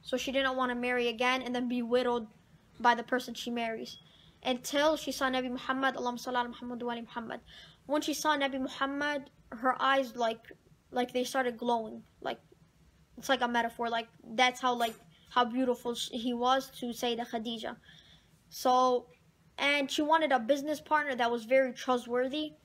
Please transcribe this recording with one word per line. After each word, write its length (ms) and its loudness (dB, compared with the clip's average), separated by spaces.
So 160 -4
she 140 -4
didn't 240 2
wanna 180 0
marry 340 0
again 320 0
and 140 -6
then 140 0
be 120 0
widowed 460 0
by 140 6
the 80 -4
person 320 -2
she 160 -8
marries. 480 -6
Until 540 2
she 160 -6
saw 160 0
Nabi 220 0
Muhammad, 460 0
Allahumma 220 -4
salli 220 -2
ala 80 -2
Muhammad 340 -10
wa 100 -4
ali 100 -6
Muhammad. 380 -8
When 140 2
she 140 -2
saw 220 0
Nabi 240 0
Muhammad, 680 -4
her 280 0
eyes, 360 2
like, 240 0
like, 220 -2
they 120 0
started 340 -2
glowing. 440 -2
Like, 180 -6
it's 100 -12
like 140 4
a 60 0
metaphor. 420 -2
Like, 180 -4
that's 360 2
how, 140 2
like, 200 -2
how 160 4
beautiful 500 0
sh-, 180 -6
he 200 -2
was 380 2
to 60 -6
Sayyidah 420 -4
Khadija. 480 -6
So, 580 4
and 320 2
she 100 -2
wanted 320 4
a 60 4
business 420 0
partner 340 0
that 160 2
was 140 -2
very 300 4
trustworthy. 800 -2